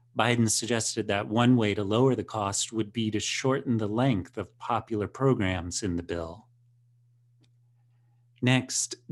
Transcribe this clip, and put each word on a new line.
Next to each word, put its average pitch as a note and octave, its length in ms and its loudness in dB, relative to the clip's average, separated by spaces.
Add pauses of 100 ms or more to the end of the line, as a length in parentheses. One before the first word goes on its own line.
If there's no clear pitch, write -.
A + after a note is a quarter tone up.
(180)
Biden A#2 320 4
suggested A2 580 -2
that G#2 200 0
one A#2+ 280 6
way G#2 200 2
to G#2 80 -2
lower A#2+ 320 4
the G#2+ 80 -6
cost G2+ 500 -4
would A2 180 -4
be A2 200 -2
to G#2+ 80 -2
shorten C3 580 -2
the G#2+ 100 0
length A2 520 0
of - 180 -10
popular G#2+ 500 -4
programs F#2+ 760 0
in F2 140 -2
the D#2+ 60 -4
bill. E2 440 -8 (1900)
Next, B2+ 540 0 (160)